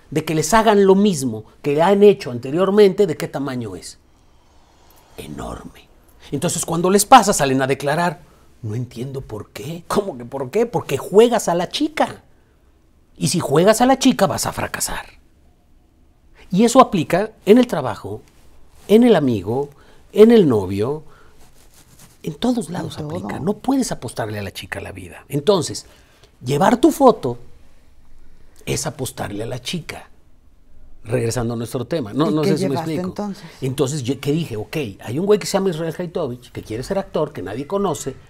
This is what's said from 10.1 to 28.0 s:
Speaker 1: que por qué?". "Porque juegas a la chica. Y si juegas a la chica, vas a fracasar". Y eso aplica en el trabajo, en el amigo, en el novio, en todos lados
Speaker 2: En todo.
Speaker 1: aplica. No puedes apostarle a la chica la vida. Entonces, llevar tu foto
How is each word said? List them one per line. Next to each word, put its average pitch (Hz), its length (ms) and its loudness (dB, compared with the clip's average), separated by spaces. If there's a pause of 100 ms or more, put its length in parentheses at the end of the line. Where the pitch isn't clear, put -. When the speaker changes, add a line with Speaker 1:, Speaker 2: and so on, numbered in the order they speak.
Speaker 1:
que 120 60 -14
por 127 280 -8
qué?". 226 140 2
"Porque 151 320 -4
juegas 220 520 4
a 170 60 2
la 175 120 -2
chica. - 560 -4 (920)
Y 170 100 -2
si 165 140 -2
juegas 180 400 4
a 247 60 4
la 262 120 4
chica, 220 260 2
vas 104 200 -2
a - 80 -6
fracasar". - 520 -8 (1400)
Y 185 140 2
eso 240 160 6
aplica 196 520 2 (140)
en 208 120 8
el 247 100 4
trabajo, 107 540 -6 (680)
en 220 160 8
el 233 140 6
amigo, 123 520 0 (440)
en 220 180 10
el 220 160 8
novio, 107 560 0 (1160)
en 160 140 -10
todos 233 340 -2
lados 170 280 -8
Speaker 2:
En 151 120 -8
todo. 180 80 -6
Speaker 1:
aplica. 196 240 -8
No 202 160 -2
puedes 269 340 -2
apostarle 110 480 -8
a 104 40 -6
la 92 100 -8
chica - 260 -12
la 90 140 -14
vida. 92 340 -18
Entonces, 147 580 -2 (600)
llevar 156 320 2
tu 311 140 4
foto 139 460 4 (1300)